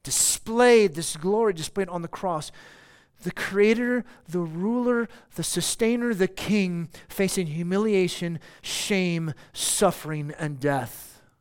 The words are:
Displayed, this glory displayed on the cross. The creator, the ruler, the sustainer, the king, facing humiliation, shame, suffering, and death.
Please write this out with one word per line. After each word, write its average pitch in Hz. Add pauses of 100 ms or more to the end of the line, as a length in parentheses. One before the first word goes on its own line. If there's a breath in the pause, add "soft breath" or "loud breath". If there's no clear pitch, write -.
Displayed, 226
this 160
glory 202
displayed 165
on 175
the 165
cross. 165 (720 loud breath)
The 180
creator, 226 (220 loud breath)
the 175
ruler, 226 (280 loud breath)
the 170
sustainer, 233
the 185
king, 180 (200 loud breath)
facing 185
humiliation, 175 (220 loud breath)
shame, 170 (200 loud breath)
suffering, 151
and 147
death. 135 (200)